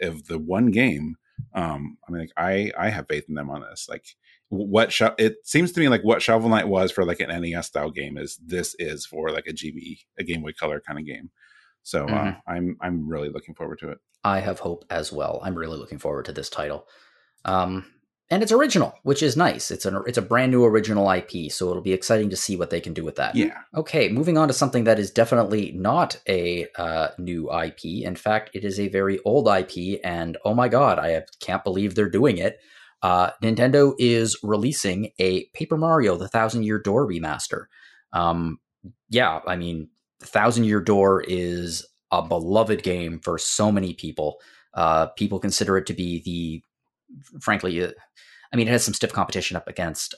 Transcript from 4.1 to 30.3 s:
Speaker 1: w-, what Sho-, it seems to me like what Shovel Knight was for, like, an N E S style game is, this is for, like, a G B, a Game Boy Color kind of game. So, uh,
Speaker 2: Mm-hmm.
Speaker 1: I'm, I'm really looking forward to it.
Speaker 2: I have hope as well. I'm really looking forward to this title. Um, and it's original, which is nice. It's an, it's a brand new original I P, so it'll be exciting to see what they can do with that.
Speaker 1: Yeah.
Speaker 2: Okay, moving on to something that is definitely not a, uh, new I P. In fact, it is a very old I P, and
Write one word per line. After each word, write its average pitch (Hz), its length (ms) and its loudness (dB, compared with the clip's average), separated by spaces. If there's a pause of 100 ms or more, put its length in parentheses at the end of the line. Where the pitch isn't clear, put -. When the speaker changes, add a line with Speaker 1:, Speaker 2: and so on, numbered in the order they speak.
Speaker 1:
w-, 101 180 -4
what 110 240 4
Sho-, 110 240 4
it 110 260 4
seems 175 280 2
to 175 80 -2
me 147 100 6
like 110 140 4
what 110 180 4
Shovel 113 280 4
Knight 104 180 4
was 95 240 2
for, 95 120 0
like, 90 160 -2
an - 120 -4
N 85 120 -6
E 85 120 -4
S 85 120 -6
style 76 220 -4
game 71 280 -8
is, 71 200 -12
this 82 400 -6
is 76 280 -8
for, 78 260 -6
like, 78 160 -6
a 80 60 -10
G 78 180 -10
B, 76 300 -16 (180)
a 82 40 -8
Game 82 200 -4
Boy 78 100 -8
Color 76 260 -4
kind 73 200 -12
of 78 60 -12
game. 73 260 -14 (520)
So, 73 220 -4
uh, - 60 -4
Speaker 2:
Mm-hmm. 87 400 -4
Speaker 1:
I'm, 87 280 -4
I'm 82 300 -4
really 73 200 -6
looking 76 260 -12
forward 76 240 -10
to 78 100 -10
it. 73 80 -12 (260)
Speaker 2:
I 98 160 2
have 95 200 -4
hope 85 320 -8
as 80 200 -4
well. 73 320 -4
I'm 90 140 -4
really 80 200 -8
looking 73 200 -14
forward 69 280 -6
to 78 80 -12
this 71 160 -10
title. 73 380 -8 (560)
Um, 92 440 -2 (420)
and 196 120 2
it's 214 120 0
original, 233 500 4
which 139 180 0
is 135 140 2
nice. 156 360 0
It's - 140 -8
an, 98 220 -2
it's 120 100 -2
a 113 40 2
brand 127 320 2
new 123 100 6
original 107 460 4
I 92 100 4
P, 82 300 -8
so 90 200 -4
it'll 90 120 -4
be 95 100 -2
exciting 107 380 2
to 92 80 -4
see - 180 -4
what 87 140 -2
they 85 100 -2
can 82 140 -8
do 80 100 -8
with 78 140 -8
that. 64 180 -2
Speaker 1:
Yeah. - 220 0 (180)
Speaker 2:
Okay, 156 320 2
moving 156 300 2
on 156 100 6
to 131 60 2
something 123 320 2
that 110 140 6
is 101 120 -4
definitely 110 640 2
not 113 420 0 (140)
a, 87 380 0 (100)
uh, 80 400 -2
new 85 340 -6
I 82 200 -2
P. 87 340 -8
In 92 100 -6
fact, 107 380 -2
it 104 100 -8
is 98 160 -4
a 101 80 -2
very 98 380 0
old 113 240 4
I 95 140 4
P, 92 380 -6
and 85 440 -4